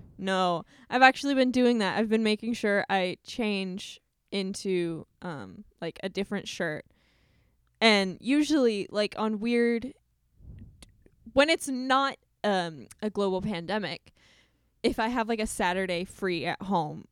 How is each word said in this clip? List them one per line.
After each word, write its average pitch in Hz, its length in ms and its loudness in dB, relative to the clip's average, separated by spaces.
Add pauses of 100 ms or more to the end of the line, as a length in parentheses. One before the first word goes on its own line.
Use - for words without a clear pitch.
(180)
No. 185 460 0 (260)
I've 254 120 4
actually 269 340 6
been 254 160 4
doing 240 260 4
that. 190 180 0
I've 214 120 0
been 220 160 2
making 220 300 0
sure 202 360 0
I 185 340 0
change 196 760 -6 (320)
into, 190 720 -2 (160)
um, 151 400 -12 (180)
like, 170 220 -10
a 196 60 -6
different 196 400 -6
shirt. 156 360 -6 (960)
And 196 400 4
usually, 262 680 2
like, 208 260 -2
on 214 220 -2
weird, 233 540 2 (1400)
when 285 160 6
it's 320 200 2
not, 262 480 0 (260)
um, 170 460 0 (120)
a 214 100 -4
global 190 320 0
pandemic, 180 680 -6 (720)
if - 160 0
I 220 80 0
have, 233 220 -2
like, 226 120 -2
a 220 60 -2
Saturday 180 580 -2
free 175 420 -4
at - 160 -4
home, 170 500 -2